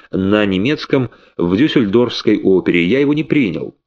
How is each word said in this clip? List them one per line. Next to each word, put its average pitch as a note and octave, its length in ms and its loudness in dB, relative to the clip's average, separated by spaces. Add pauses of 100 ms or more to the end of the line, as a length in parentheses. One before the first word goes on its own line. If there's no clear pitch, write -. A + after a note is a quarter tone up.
(120)
на G2+ 340 0
немецком A#2+ 640 -2 (260)
в F2 180 0
Дюссельдорфской A#2 880 0
опере. F2 400 2
Я A2 160 0
его C#3+ 140 0
не D3+ 100 -2
принял. E2 640 -4